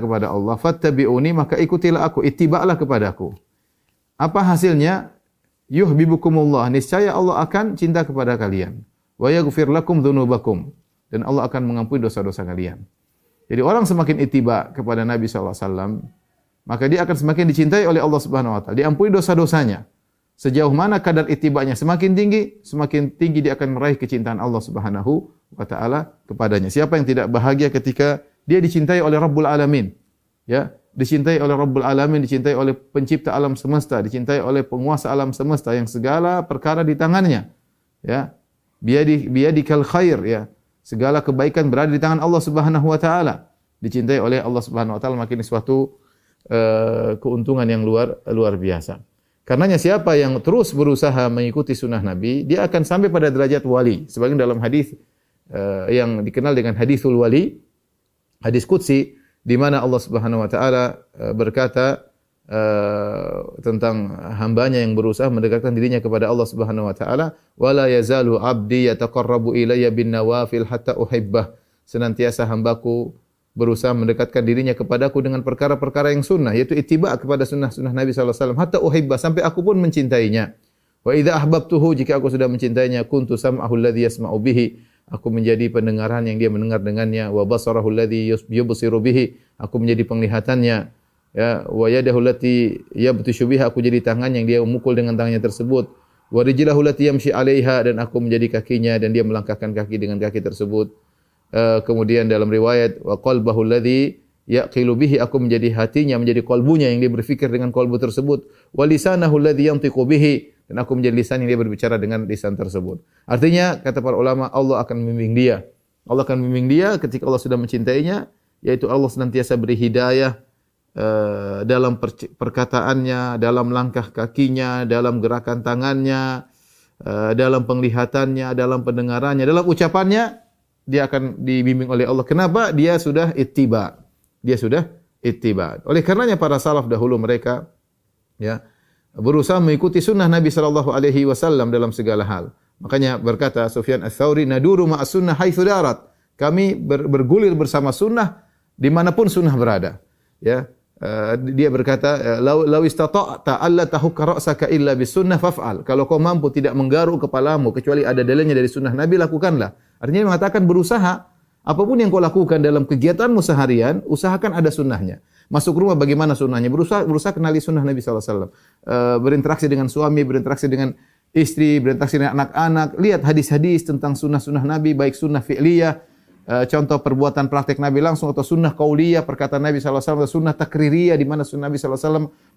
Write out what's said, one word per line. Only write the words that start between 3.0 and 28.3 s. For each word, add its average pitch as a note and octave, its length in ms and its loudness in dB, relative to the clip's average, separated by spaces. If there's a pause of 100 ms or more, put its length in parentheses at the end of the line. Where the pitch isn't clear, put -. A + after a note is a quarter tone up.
Apa E3 240 0
hasilnya? F3 720 2 (560)
"Yuhibbukumullah," D#3 1040 2
niscaya F#3 400 0
Allah F3+ 320 2
akan G3+ 320 -4
cinta E3 240 0
kepada C3+ 320 -2
kalian. G2+ 480 -4 (320)
"Wa C3 160 0
yaghfir D3+ 400 0
lakum D#3+ 320 0
dzunubakum," B2 720 0 (340)
dan A2+ 140 -6
Allah B2+ 240 -2
akan B2+ 160 -6
mengampuni A#2 400 -2
dosa-dosa G2+ 400 -4
kalian. F2+ 400 -8 (640)
Jadi A#2+ 160 -2
orang G3+ 240 2
semakin D#3+ 320 0
ittiba A#2+ 560 0
kepada A2+ 320 -4
Nabi A#2 240 -2
sallallahu F#2+ 240 -6
alaihi G2 160 -8
wasallam, F#2+ 220 -6 (760)
maka A#2+ 240 -4
dia F3 160 2
akan E3+ 100 0
semakin D3+ 300 0
dicintai D#3 400 2
oleh D#3+ 160 2
Allah D3+ 160 2
Subhanahu B2 400 -2
wa - 20 -2
taala, G#2 140 -8
diampuni D3+ 400 2
dosa-dosanya. E3 720 2 (480)
Sejauh C#3 400 2
mana G3 240 2
kadar D#3+ 320 0
ittibanya C#3 480 0
semakin F3 400 0
tinggi, G#3 480 0
semakin D3 480 -2
tinggi D3+ 320 0
dia C3+ 80 2
akan C3+ 240 -4
meraih C#3+ 160 0
kecintaan A2+ 480 -4
Allah A#2 160 -2
Subhanahu G#2 720 -4 (240)
wa - 120 -10
taala C3+ 440 -4 (160)
kepadanya. G2+ 480 -2
Siapa D3+ 240 0
yang C3 80 0
tidak A#2+ 240 0
bahagia C3+ 400 2
ketika C#3 500 -2 (300)